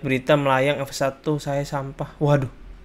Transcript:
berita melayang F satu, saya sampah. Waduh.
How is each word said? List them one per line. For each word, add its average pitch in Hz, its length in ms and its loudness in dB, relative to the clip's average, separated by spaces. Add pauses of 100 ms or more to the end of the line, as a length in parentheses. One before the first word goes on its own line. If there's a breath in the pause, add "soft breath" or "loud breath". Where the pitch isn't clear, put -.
berita 135 320 2
melayang 139 480 2
F 131 80 -6
satu, 143 480 -2
saya 143 240 -4
sampah. 139 560 -8
Waduh. 143 320 4 (340)